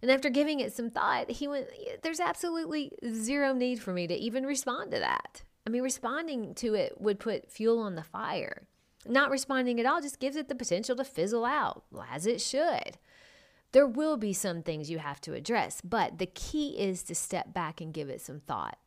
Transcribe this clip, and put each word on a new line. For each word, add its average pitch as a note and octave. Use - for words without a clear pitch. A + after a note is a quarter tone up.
And A#3+
after C4+
giving C#4+
it G#3
some A#3
thought, -
he C#4+
went, C#4
"There's D#4+
absolutely E4
zero C4
need B3
for F#3+
me F3+
to E3+
even A#3+
respond C4+
to A#2+
that." -
I A3
mean, A#3+
responding B3+
to A3+
it F#3+
would G3+
put -
fuel A3+
on G#3
the D#3+
fire. -
Not C4+
responding B3+
at A#3
all D#4
just C#4+
gives C#4
it D#4
the C#4+
potential A#3
to B3+
fizzle A3+
out, C4
as D3
it G#3
should. -
There C#4
will D4
be G#3
some E3+
things D#3
you E3
have C#3+
to D#3+
address, D3
but F3+
the F#3
key -
is F#3+
to E3+
step -
back D#3+
and D#3+
give D3
it B2+
some C#3+
thought. F2+